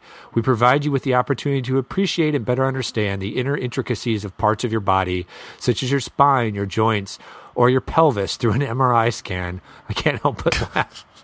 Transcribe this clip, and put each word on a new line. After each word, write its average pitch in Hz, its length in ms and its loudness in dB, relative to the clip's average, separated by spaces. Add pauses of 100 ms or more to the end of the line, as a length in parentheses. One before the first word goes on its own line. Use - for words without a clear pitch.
(320)
We 117 80 0
provide 127 440 4
you 147 60 -2
with 135 120 -2
the 127 100 0
opportunity 135 480 0
to 131 160 -2
appreciate 156 560 0
and 127 100 -2
better 123 220 0
understand 107 560 -2
the 101 160 -4
inner 135 180 -2
intricacies 117 680 -4
of 98 140 -10
parts 107 240 2
of 113 80 0
your 110 100 -2
body, 92 460 0 (320)
such - 240 0
as 127 80 -2
your 139 80 2
spine, 127 560 2
your 101 100 -2
joints, 107 540 0 (340)
or 123 160 4
your 127 120 2
pelvis 120 560 2
through 113 160 2
an 120 100 2
M 127 180 -2
R 123 140 4
I 117 160 2
scan." 90 500 -6 (260)
I 104 60 -6
can't - 300 -2
help 131 200 -2
but - 180 0
<laughs> - 140 -6
laugh. - 280 -4 (200)